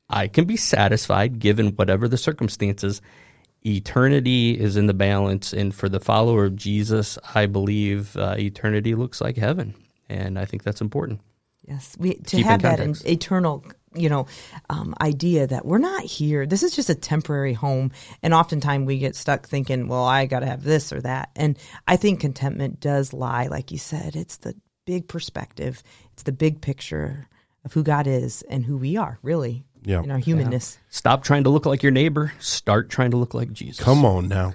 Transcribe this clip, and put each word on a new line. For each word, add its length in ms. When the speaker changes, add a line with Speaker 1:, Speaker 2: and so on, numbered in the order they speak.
Speaker 1:
I 180
can 180
be 120
satisfied 840
given 360
whatever 320
the 100
circumstances. 840
Eternity 920
is 180
in 80
the 80
balance, 580
and 220
for 160
the 100
follower 460
of 100
Jesus, 600
I 140
believe, 680
uh, 220
eternity 560
looks 280
like 160
heaven, 360
and 300
I 80
think 160
that's 200
important. 380
Speaker 2:
Yes, 300
we, 160
to 100
Speaker 1:
Keep 40
in 20
Speaker 2:
have 180
that 180
in-, 140
Speaker 1:
context. 140
Speaker 2:
eternal, 580
you 120
know, 200
um, 320
idea 460
that 180
we're 140
not 240
here. 420
This 160
is 140
just 160
a 40
temporary 580
home, 380
and 140
oftentimes 500
we 140
get 160
stuck 320
thinking, 400
"Well, 160
I 240
gotta 180
have 180
this 300
or 80
that." 340
And 220
I 80
think 240
contentment 600
does 320
lie, 340
like 240
you 80
said, 360
it's 220
the 160
big 220
perspective, 760
it's 80
the 100
big 300
picture 640
of 100
who 80
God 240
is 380
and 200
who 140
we 180
are, 280
really, 400
Speaker 3:
Yeah. 200
Speaker 2:
in 80
our 80
Speaker 1:
Yeah. 60
Speaker 2:
humanness. 520
Speaker 1:
Stop 320
trying 220
to 40
look 160
like 160
your 100
neighbor. 460
Start 540
trying 180
to 80
look 160
like 180
Jesus. 320
Speaker 3:
Come 220
on 220
now, 280